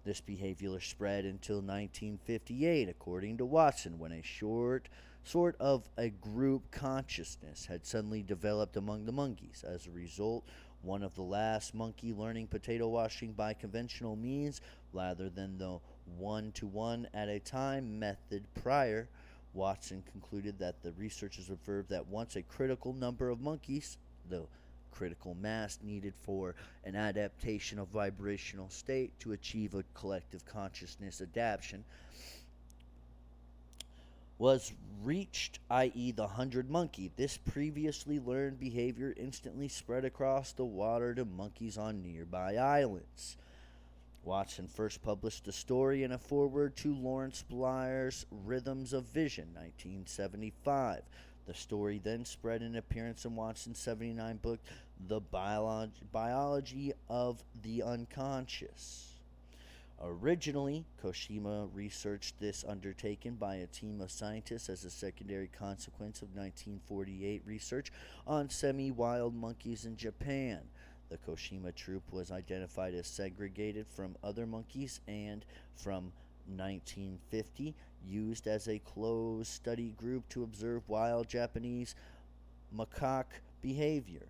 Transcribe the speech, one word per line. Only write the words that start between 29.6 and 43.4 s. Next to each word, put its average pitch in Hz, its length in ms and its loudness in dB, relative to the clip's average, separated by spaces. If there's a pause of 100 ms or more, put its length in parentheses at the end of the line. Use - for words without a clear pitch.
a 98 80 2 (100)
collective 95 520 -4
consciousness 98 720 -6
adaptation, 101 640 0 (2500)
was 131 340 8 (320)
reached, 175 560 0 (100)
i 127 260 8
e, 123 180 2
the 107 120 2
hundred 127 440 2
monkey. 147 480 2
This 139 180 2
previously 147 840 2
learned 131 360 2
behavior 123 600 2
instantly 127 500 -4
spread 131 380 0
across 135 480 4
the 131 100 2
water 117 500 4
to 123 120 2
monkeys 104 520 -4
on 107 240 0
nearby 90 540 0
islands. 127 800 4 (880)